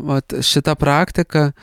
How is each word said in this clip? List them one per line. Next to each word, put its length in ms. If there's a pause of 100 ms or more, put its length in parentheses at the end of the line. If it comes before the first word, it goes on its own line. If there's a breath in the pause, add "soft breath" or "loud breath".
vat, 300 (100)
šita 320
praktika, 680 (160 loud breath)